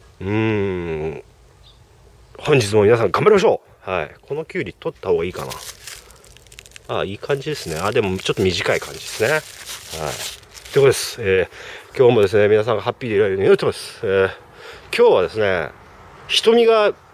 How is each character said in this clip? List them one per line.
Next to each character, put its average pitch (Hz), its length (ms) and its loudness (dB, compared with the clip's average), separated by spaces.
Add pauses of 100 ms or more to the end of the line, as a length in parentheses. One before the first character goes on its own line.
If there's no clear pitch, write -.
(220)
う - 20 -10
ー 95 840 -2 (100)
ん。 - 60 -18 (1120)
本 151 240 2
日 101 120 -4
も 107 100 4
皆 113 120 6
さ 113 80 0
ん 95 80 0
頑 139 140 0
張 214 60 6
り 214 40 6
ま 190 60 4
し 220 40 0
ょ 131 160 2 (240)
う。 98 40 -10
は 90 140 -4
い。 - 180 -14
こ - 120 -14
の 117 120 -8
キ - 140 -8
ュ - 20 -4
ウ - 20 -6
リ 87 100 -10
取 - 220 -10
っ - 20 -20
た - 120 -8
方 85 80 2
が 85 80 -2
い 92 40 -6
い 87 40 -10
か 76 120 -10
な。 64 60 -12 (1400)
あ、 95 160 -2
い 98 80 -8
い 107 40 -12
感 143 220 -4
じ 151 100 -10
で 147 60 -6
す - 140 -12
ね。 78 80 -6
あ、 101 160 -4
で 120 80 2
も 95 160 -2
ち - 120 -6
ょ - 40 -2
っ - 20 -2
と 101 80 0
短 92 320 0
い - 60 -4
感 - 120 -14
じ - 60 -14
で - 60 -14
す - 180 -6
ね。 120 60 2
は 156 80 0
い。 151 40 -4 (1300)
と 143 60 4
い - 20 6
う - 0 -
こ - 0 -
と 139 60 6
で 120 60 4
す。 - 280 -6
え 95 260 0 (460)
ー、 - 40 -10
今 123 120 8
日 123 60 4
も 107 60 4
で 101 60 4
す 107 100 0
ね、 104 120 4
皆 107 160 4
さ 117 80 0
ん - 20 2
が 104 60 -4
ハ 123 80 -4
ッ 113 40 -6
ピ 127 140 -10
ー - 40 -6
で 104 40 -2
い 98 40 4
ら 104 100 4
れ - 20 -2
る 95 60 -2
よ - 20 -4
う - 40 0
に 113 40 2
祈 202 60 6
っ 190 40 4
て - 80 -4
ま 117 60 2
す。 - 320 -14
え 110 40 -4
ー、 95 220 2 (640)
今 240 180 4
日 - 40 6
は 95 60 4
で 82 80 0
す 110 100 -6
ね、 92 300 0 (580)
瞳 226 380 4
が 214 280 4 (200)